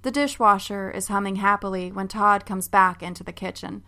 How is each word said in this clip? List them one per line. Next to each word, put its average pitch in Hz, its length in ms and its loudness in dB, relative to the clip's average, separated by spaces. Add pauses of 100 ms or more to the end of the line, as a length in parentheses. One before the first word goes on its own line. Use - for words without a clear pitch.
The 262 100 -4
dishwasher 208 760 2
is - 200 -6
humming 196 280 -2
happily 196 540 0
when 196 160 -6
Todd 202 380 2
comes 190 220 -6
back 185 360 4
into 175 200 -10
the 175 80 -12
kitchen, 185 560 -10